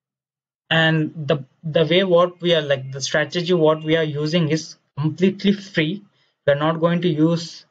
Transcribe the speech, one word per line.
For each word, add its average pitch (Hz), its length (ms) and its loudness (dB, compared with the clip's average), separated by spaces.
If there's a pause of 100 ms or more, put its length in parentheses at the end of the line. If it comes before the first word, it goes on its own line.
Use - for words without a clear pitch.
(680)
And 160 460 2
the, 151 300 -2 (180)
the 160 220 0
way 175 180 2
what 180 380 2
we 170 120 0
are, 156 80 2
like, 135 300 -2
the 139 80 -12
strategy 160 540 -2
what 156 280 2
we 156 140 0
are 165 80 2
using 151 460 -2
is 156 260 -4 (240)
completely 190 540 0
free. - 500 -4 (420)
We 147 60 4
are 143 60 2
not 160 240 -2
going 170 220 0
to 180 40 0
use, 165 640 -2